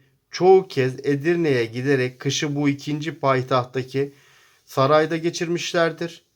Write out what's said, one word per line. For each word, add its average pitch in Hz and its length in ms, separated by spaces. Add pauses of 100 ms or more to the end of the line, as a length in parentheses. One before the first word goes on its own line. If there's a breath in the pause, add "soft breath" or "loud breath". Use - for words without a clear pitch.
(300 soft breath)
çoğu 190 380
kez 131 380
Edirne'ye 143 580
giderek 127 560
kışı 143 360
bu 143 120
ikinci 147 500
payitahttaki 131 960 (520 soft breath)
sarayda 151 520
geçirmişlerdir. 165 1200